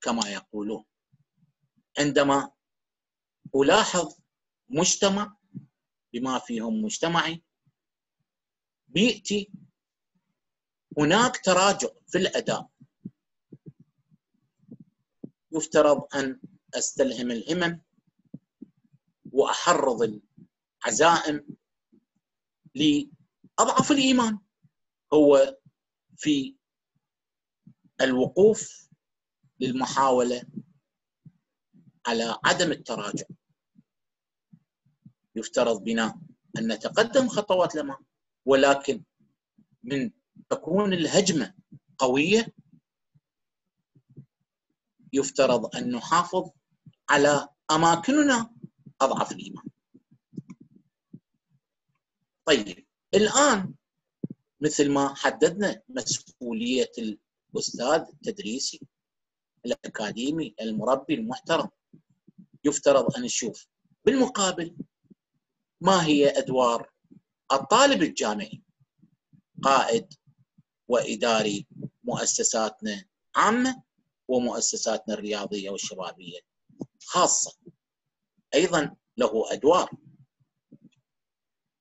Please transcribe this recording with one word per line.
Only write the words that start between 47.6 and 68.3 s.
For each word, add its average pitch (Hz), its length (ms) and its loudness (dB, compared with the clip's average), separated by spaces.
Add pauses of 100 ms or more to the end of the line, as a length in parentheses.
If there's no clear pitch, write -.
أماكننا 170 840 2 (460)
أضعف 127 300 0
الإيمان. - 340 -16 (2750)
طيب، 107 420 0 (260)
الآن 214 640 4 (840)
مثل 147 300 2
ما 139 240 0
حددنا 170 720 0
مسؤولية 120 1080 -4
الأستاذ 120 1160 -4
التدريسي، 107 760 -10 (800)
الأكاديمي، 120 920 -6
المربي 113 520 -4
المحترم، 131 560 -4 (920)
يفترض 139 520 2
أن 123 80 -8
نشوف. - 440 -8 (380)
بالمقابل، 196 720 0 (1040)
ما 175 240 4
هي 143 320 4
أدوار 127 540 0 (600)
الطالب 214 520 4
الجامعي؟ 107 600 -4 (1000)